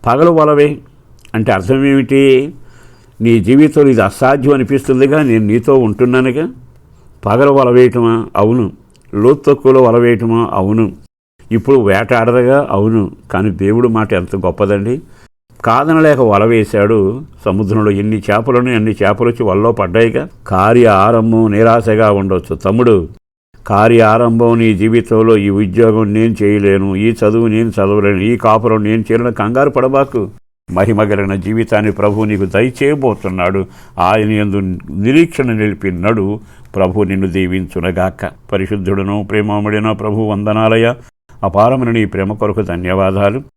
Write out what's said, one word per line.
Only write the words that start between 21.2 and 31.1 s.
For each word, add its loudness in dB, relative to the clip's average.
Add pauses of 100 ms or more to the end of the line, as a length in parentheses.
నిరాశగా 2
ఉండొచ్చు. -2
తమ్ముడు, 0 (580)
కార్య 4
ఆరంభం 2
నీ 2
జీవితంలో, 2
ఈ 0
ఉద్యోగం 0
నేను 0
చేయలేను, 0
ఈ 0
చదువు 0
నేను 0
చదవలేను, 0
ఈ 0
కాపురం 0
నేను 0
చేయలేను, -2
కంగారు -2
పడబాకు. -2 (500)
మహిమ 0
కలిగిన -2